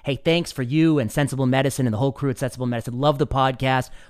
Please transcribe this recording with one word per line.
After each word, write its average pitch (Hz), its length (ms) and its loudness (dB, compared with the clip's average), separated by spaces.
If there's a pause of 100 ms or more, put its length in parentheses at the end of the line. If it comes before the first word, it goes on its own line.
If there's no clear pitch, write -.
"Hey, 135 140 -4
thanks 170 340 0
for - 100 -6
you 151 380 2
and 113 100 -2
Sensible 135 360 0
Medicine 131 420 2
and 113 60 0
the 107 40 -2
whole 135 140 0
crew 139 180 -4
at 123 80 -4
Sensible 127 280 -6
Medicine. 120 340 -6
Love 147 180 2
the 147 80 0
podcast. 131 680 0 (180)